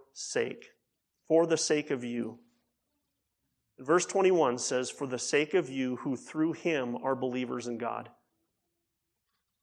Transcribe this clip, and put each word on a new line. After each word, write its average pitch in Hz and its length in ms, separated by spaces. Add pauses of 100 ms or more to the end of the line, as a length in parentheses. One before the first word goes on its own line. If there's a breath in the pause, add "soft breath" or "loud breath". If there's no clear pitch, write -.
(140)
sake," - 580 (560)
for 165 200
the 160 100
sake 151 320
of 127 140
you. 117 340 (1400)
Verse 156 260
twenty-one 170 540
says, 127 320
"For 139 160
the 123 100
sake 151 380
of 160 140
you 131 260
who 135 220
through 156 360
him 127 440
are 135 180
believers 123 500
in 120 120
God." 113 320 (1500)